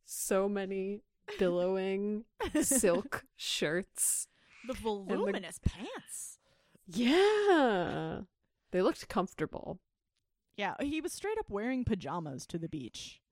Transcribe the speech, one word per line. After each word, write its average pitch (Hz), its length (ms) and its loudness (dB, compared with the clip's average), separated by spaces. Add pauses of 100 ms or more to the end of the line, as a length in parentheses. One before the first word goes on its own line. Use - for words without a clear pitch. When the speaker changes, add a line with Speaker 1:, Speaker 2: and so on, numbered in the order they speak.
Speaker 1:
So 196 440 0
many 196 540 -4 (360)
billowing 190 840 0 (180)
Speaker 2:
<laughs> 302 180 0
Speaker 1:
silk 208 600 2 (140)
shirts. - 920 -2 (400)
Speaker 2:
The 254 60 -4
Speaker 1:
And 202 60 -10
the - 40 -10
Speaker 2:
voluminous 196 800 -2
pants. - 760 -4 (480)
Speaker 1:
Yeah. 247 1400 4 (500)
They 180 100 2
looked 285 260 0
comfortable. - 720 -4 (800)
Speaker 2:
Yeah, 196 240 -2
he 294 180 -2
was 320 140 -4
straight 427 260 -4
up 415 100 -6
wearing 240 360 -2
pajamas 156 640 -4
to 170 100 -6
the 165 100 -6
beach. - 540 -12 (100)